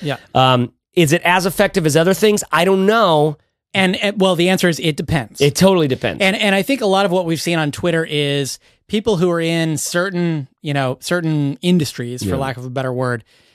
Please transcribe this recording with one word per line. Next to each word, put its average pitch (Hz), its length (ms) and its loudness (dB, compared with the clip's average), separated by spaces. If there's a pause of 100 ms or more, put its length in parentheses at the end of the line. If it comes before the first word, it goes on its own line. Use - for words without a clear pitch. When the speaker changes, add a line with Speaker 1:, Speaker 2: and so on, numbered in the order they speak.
Speaker 1:
Yeah. 143 160 -6 (180)
Speaker 2:
Um, 127 380 2 (220)
is 160 180 4
it 170 120 2
as 180 200 2
effective 190 400 0
as 147 120 0
other 170 180 4
things? 208 280 2 (100)
I 165 120 2
don't 190 220 2
know. 165 500 2 (380)
Speaker 1:
And, 190 220 2
and, 202 240 -2
well, 190 160 4
the 175 120 2
answer 185 200 2
is 160 120 0
it 160 160 -2
depends. 151 460 -4
Speaker 2:
It 143 140 4
totally 180 320 4
depends. 123 340 -2
Speaker 1:
And, 190 140 2
and 208 180 0
I 196 80 2
think 269 200 -2
a 220 40 0
lot 190 180 2
of 190 80 -2
what 180 140 0
we've 165 140 -2
seen 170 180 -2
on 151 140 0
Twitter 165 320 -2
is 143 540 -2 (300)
people 214 300 0
who 180 120 2
are 170 100 -2
in 165 360 -2
certain, 175 720 -4 (140)
you 147 100 -6
know, 135 280 -2
certain 156 600 -2
industries, 127 600 -2
for 101 80 -2
Speaker 2:
Yeah. 139 60 0
Speaker 1:
lack 135 200 -6
of 127 80 -12
a 131 60 -12
better 127 220 -4
word, 123 320 -4 (300)